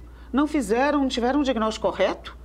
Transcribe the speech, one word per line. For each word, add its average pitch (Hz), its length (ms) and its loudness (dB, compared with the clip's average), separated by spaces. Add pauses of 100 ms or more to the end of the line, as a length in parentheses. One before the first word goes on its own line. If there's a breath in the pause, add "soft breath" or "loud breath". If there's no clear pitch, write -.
(320 loud breath)
Não 285 160 2
fizeram, 277 540 2
não 269 60 2
tiveram 254 340 2
um - 20 2
diagnóstico 220 440 0
correto - 580 -2